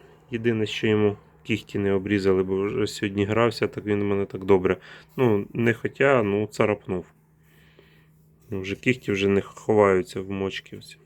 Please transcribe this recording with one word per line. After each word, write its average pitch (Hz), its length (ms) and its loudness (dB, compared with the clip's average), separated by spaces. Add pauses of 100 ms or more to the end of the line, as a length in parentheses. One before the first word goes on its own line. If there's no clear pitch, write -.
(320)
Єдине, 113 340 0
що - 220 -4
йому 107 300 2 (260)
кіхті - 360 -6
не 98 140 0
обрізали, 95 500 2
бо 95 180 -2
вже 107 260 -2
сьогодні 101 380 -2
грався, 110 420 0
так 98 180 -12
він 104 160 0
в 101 40 -2
мене 98 200 -2
так 95 200 -10
добре. 92 320 4 (380)
Ну, 110 380 0
не 117 200 2
хотя, 139 500 0
ну, 104 240 0
царапнув. 101 580 -2 (1500)
Вже 95 240 -6
кіхті 127 360 -2
вже 98 160 0
не 98 140 2
ховаються 98 800 0
в 95 100 -12
мочки 98 460 -8
ось - 280 -20